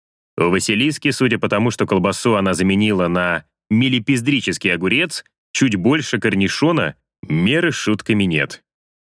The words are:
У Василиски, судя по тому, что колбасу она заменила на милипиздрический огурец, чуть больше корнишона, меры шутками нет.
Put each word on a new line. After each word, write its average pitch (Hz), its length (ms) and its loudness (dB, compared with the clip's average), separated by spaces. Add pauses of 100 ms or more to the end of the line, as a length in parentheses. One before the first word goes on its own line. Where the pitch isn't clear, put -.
(380)
У 85 120 2
Василиски, 110 640 0
судя 120 260 0
по 101 120 -2
тому, 113 220 0
что - 140 -2
колбасу 98 500 0
она 98 180 2
заменила 95 540 2
на 87 380 -2 (240)
милипиздрический 120 1040 0
огурец, 95 500 -2 (280)
чуть 123 240 0
больше 120 440 0
корнишона, 98 760 0 (260)
меры 131 500 0
шутками 107 520 -2
нет. 78 400 -2 (480)